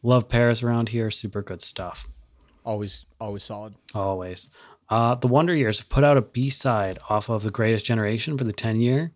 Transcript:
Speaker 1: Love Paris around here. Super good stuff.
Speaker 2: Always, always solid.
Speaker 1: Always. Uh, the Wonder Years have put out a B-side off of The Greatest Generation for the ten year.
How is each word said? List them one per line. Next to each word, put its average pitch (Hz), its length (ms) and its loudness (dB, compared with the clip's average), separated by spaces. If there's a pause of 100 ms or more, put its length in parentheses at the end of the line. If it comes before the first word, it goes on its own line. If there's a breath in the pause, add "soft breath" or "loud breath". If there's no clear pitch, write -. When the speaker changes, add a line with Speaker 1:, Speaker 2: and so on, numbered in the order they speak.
Speaker 1:
Love 123 260 4
Paris 120 360 4
around 117 240 0
here. 110 240 -2
Super 101 300 -6
good 92 200 -8
stuff. - 460 -4 (560)
Speaker 2:
Always, 104 420 -6 (140)
always 101 240 -10
solid. 104 300 -12 (200)
Speaker 1:
Always. 95 560 -4 (400 loud breath)
Uh, 117 240 4
the 123 140 -2
Wonder 160 260 4
Years 120 240 2
have - 100 -8
put 135 160 4
out 147 120 6
a 135 60 6
B-side 117 760 -2 (100)
off 107 220 0
of 107 140 -2
The 107 60 -2
Greatest 110 360 2
Generation 113 500 0
for 131 80 -2
the 110 80 -2
ten 110 280 -2
year. 131 360 2